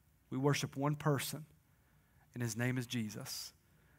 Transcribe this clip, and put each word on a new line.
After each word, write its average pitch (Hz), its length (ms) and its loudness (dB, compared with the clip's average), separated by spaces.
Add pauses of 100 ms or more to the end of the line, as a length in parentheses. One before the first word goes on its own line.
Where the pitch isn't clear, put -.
(300)
We 131 60 -2
worship 139 400 2
one 143 180 2
person, 147 520 0 (880)
and 123 80 -4
his 113 120 -2
name 123 220 2
is 123 100 -2
Jesus, 120 680 -6 (440)